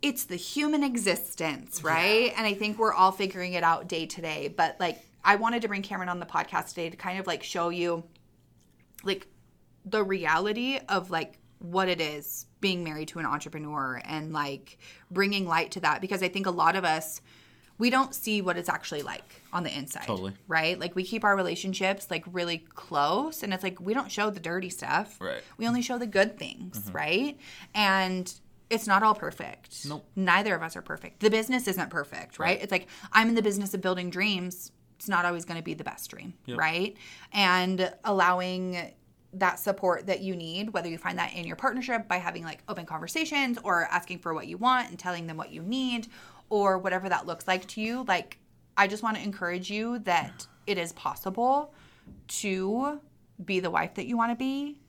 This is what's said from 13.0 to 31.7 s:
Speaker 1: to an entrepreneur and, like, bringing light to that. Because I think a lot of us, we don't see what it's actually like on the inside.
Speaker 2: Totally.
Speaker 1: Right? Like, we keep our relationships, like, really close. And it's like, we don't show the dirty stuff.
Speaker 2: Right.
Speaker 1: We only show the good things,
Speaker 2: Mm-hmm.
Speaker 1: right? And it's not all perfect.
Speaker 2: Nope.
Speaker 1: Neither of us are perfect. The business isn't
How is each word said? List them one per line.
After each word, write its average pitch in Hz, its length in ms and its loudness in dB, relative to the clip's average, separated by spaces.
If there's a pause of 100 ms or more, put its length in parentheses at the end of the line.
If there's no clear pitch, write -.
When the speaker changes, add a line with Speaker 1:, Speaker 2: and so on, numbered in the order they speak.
Speaker 1:
to 170 100 -10
an 156 60 -2
entrepreneur 147 800 -4
and, 156 280 -6
like, 139 440 -4 (340)
bringing 196 360 2
light 165 240 2
to 196 100 -6
that. 151 200 4
Because 190 220 -2
I 180 60 2
think 190 160 -4
a 185 60 2
lot 170 240 4
of 190 100 0
us, 160 360 0 (560)
we 233 120 4
don't 262 240 4
see 214 280 -2
what 180 160 0
it's 175 120 -6
actually 151 320 -4
like - 400 -12 (120)
on 180 100 0
the - 140 -4
inside. - 280 -8
Speaker 2:
Totally. 190 280 -4 (160)
Speaker 1:
Right? 160 280 2
Like, 180 180 -6
we 185 80 0
keep 214 200 -4
our 202 120 6
relationships, 190 720 0
like, 165 220 -4
really 170 280 -2 (160)
close. 175 680 0
And 202 100 0
it's 185 100 -2
like, 185 160 -4
we 190 140 -2
don't 240 180 -2
show 208 180 2
the 196 120 -6
dirty 175 280 -4
stuff. - 520 -2
Speaker 2:
Right. 73 200 -4 (160)
Speaker 1:
We 226 100 -4
only 240 140 2
show 240 160 -2
the 240 100 -4
good 208 300 4
things, - 420 -10
Speaker 2:
Mm-hmm. - 160 -10
Speaker 1:
right? 185 420 0 (360)
And 190 600 2 (360)
it's 220 160 0
not 202 160 6
all 214 140 8
perfect. - 720 -10
Speaker 2:
Nope. 147 180 -8 (100)
Speaker 1:
Neither 190 380 6
of 165 80 0
us 165 140 -6
are 175 60 -10
perfect. - 400 -8
The 214 80 8
business 226 400 2
isn't 180 200 -2